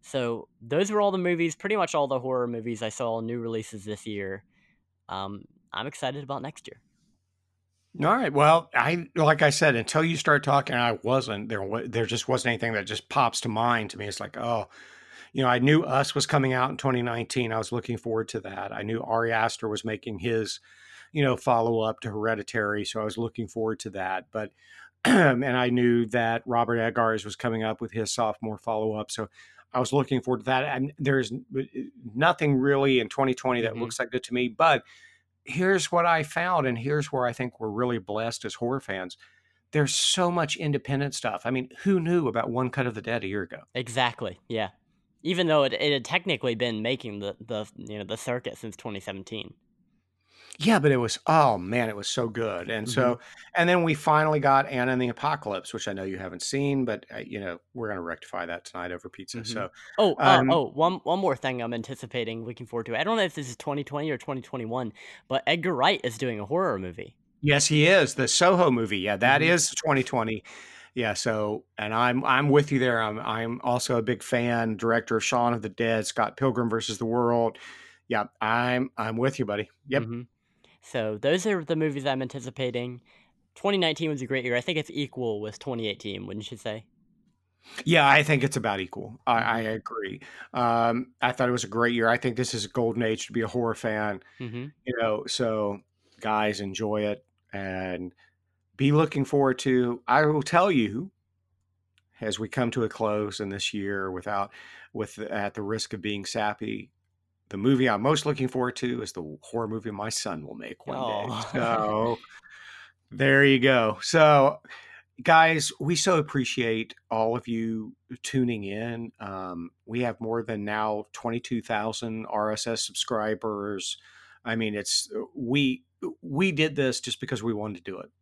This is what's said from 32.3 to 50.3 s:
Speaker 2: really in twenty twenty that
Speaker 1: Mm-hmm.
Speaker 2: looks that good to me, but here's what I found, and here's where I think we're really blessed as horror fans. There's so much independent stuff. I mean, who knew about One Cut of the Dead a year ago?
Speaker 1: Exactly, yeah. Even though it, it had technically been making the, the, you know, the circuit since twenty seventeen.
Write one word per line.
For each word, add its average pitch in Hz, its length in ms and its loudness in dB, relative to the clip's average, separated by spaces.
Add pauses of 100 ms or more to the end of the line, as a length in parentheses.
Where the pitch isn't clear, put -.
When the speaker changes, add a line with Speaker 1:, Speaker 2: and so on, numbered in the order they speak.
Speaker 2:
really 139 420 4
in 110 100 0
twenty 131 260 0
twenty 123 280 0
that 113 120 -2
Speaker 1:
Mm-hmm. 117 80 -6
Speaker 2:
looks 113 160 -8
that 123 120 -4
good 123 140 -4
to 123 100 -8
me, 123 140 0
but 147 340 4 (640)
here's 185 460 0
what 170 140 4
I 165 160 4
found, 165 440 0
and 120 120 0
here's 147 340 -2
where 127 140 0
I 117 80 -2
think 127 260 -6
we're 110 80 -4
really 117 300 0
blessed 107 480 -4
as 101 80 -8
horror 127 260 -2
fans. 92 380 -8 (540)
There's 147 220 2
so - 360 4
much 170 260 0
independent 139 580 -2
stuff. 104 300 -4
I 117 60 0
mean, 127 180 -2 (140)
who 196 180 4
knew 165 280 2
about 113 200 0
One 123 220 0
Cut 127 160 -2
of 120 80 -4
the 107 80 -8
Dead 113 220 -2
a - 20 -4
year 98 160 -4
ago? - 160 -10 (160)
Speaker 1:
Exactly, 117 640 -2 (100)
yeah. 107 200 -2 (540)
Even 175 240 0
though 151 180 6
it, 131 100 0
it 147 180 0
had 131 120 -2
technically 147 500 -2
been 113 260 -2
making 117 380 -4
the, 98 180 -8 (100)
the, 107 200 -6 (100)
you 104 220 -12
know, 101 60 -8
the 110 120 -8
circuit 120 400 -6
since 110 200 -12
twenty 101 240 -10
seventeen. 98 520 -12 (1080)